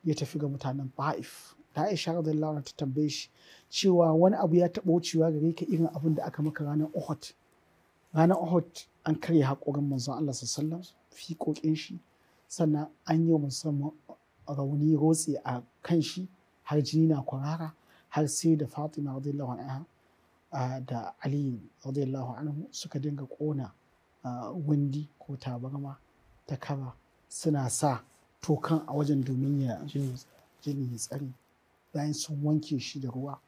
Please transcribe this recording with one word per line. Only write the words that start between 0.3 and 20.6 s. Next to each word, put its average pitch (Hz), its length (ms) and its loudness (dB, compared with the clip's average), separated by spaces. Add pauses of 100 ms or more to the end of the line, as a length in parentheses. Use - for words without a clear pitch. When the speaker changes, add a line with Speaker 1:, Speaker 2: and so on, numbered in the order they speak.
Speaker 1:
ga 147 100 -2
mutanen 135 480 -4
Ta'if. - 580 -6 (200)
Da 147 100 0
Aisha 170 280 0
radiyallahu 156 400 0
anha 147 120 -4
ta - 120 -14
tambaye 147 320 0
shi - 220 -8 (400)
cewa 175 440 6
wani 185 220 8
abu 170 200 2
ya 175 120 6
taɓa - 220 -4
wucewa 165 420 4
gare 156 200 2
ka 160 160 -4
irin 165 260 2
abin 156 200 2
da - 100 -4
aka 151 180 -4
maka 151 220 -2
ranar 151 300 0
Uhud. - 380 -6 (840)
Ranar 170 260 6
Uhud 170 460 0 (180)
an 156 160 2
karya 160 260 4
haƙorin 139 420 -2
Manzon 131 280 -2
Allah 143 160 -2
sallallahu 147 440 -4
alaihi 175 40 -8
wasallam, 185 40 -14 (280)
fiƙoƙin 156 640 -2
shi, - 220 -10 (500)
sannan 151 400 2 (180)
an 165 200 4
yi 165 60 6
wa 160 60 6
Manzon 143 540 -2 (560)
rauni 147 480 2
rotse 156 480 2
a 123 180 -4 (200)
kan 170 200 2
shi, 185 260 -6 (360)
har 151 180 0
jini 156 260 4
na 147 140 4
kwarara, 156 500 -6 (360)
har 151 200 2
sai 165 280 4
da 147 100 -2
Fatima 147 460 -6
radiyallahu 135 480 -4
anha, 135 240 -8 (680)
ah, 131 280 -4